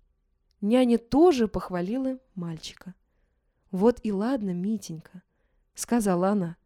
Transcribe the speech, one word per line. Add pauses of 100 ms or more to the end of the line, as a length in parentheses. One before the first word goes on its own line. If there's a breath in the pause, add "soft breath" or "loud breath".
(600)
Няня
тоже
похвалила (160)
мальчика. (760)
"Вот
и
ладно,
Митенька", (520)
сказала
она.